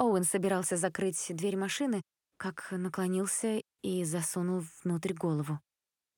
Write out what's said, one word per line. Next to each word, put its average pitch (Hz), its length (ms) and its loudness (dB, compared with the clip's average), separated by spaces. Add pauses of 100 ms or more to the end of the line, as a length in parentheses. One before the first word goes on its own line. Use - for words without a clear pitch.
Оуэн 208 240 4
собирался 185 520 2
закрыть 180 520 0
дверь 185 280 -2
машины, 202 460 0 (340)
как - 360 -8
наклонился 190 920 0 (200)
и 185 200 0
засунул 175 640 0 (180)
внутрь 175 320 0
голову. 151 460 0 (560)